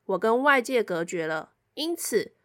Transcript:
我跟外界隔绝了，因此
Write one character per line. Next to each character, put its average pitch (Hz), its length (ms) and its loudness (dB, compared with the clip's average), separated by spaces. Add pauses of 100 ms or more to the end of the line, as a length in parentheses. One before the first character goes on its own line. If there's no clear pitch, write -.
我 185 120 0
跟 226 240 2
外 277 200 4
界 240 200 0
隔 170 220 -4
绝 170 220 -6
了， 156 240 -6 (240)
因 339 200 -4
此 - 380 -2 (120)